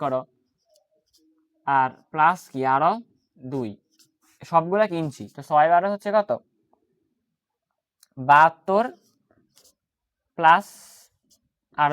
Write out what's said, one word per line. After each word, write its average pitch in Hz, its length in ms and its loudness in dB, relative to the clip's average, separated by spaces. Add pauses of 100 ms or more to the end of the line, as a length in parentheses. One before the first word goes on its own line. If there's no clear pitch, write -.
করো, 131 180 -4 (1500)
আর 135 240 0 (220)
প্লাস 160 260 0 (140)
কি 131 80 -8 (140)
আরো 156 180 0 (440)
দুই, 127 340 -10 (800)
সবগুলা 175 400 0
কি 170 120 -8
ইঞ্চি। 135 220 -10 (100)
তো 143 140 -18
ছয় 156 240 2
বারো 175 200 2
হচ্ছে 202 240 -10
কত? 208 140 -2 (1900)
বাহাত্তর 160 680 2 (1500)
প্লাস 170 280 4 (1120)
আর 147 140 0